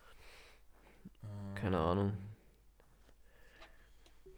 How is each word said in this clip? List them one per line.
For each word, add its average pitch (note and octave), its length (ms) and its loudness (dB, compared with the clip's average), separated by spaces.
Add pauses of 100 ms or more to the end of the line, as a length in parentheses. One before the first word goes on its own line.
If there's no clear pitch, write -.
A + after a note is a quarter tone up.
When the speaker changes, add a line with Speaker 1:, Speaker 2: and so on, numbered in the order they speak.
(1600)
Speaker 1:
Keine F#2 220 2
Speaker 2:
Ähm. D#2+ 60 6
Speaker 1:
Ahnung. G2 300 4 (2250)